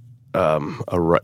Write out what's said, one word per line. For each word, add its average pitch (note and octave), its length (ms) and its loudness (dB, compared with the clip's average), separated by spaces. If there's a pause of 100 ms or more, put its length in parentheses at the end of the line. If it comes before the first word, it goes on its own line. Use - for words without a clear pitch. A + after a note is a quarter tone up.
(340)
um, D#2 540 -2
a F2+ 120 -2
ri-, E2+ 240 2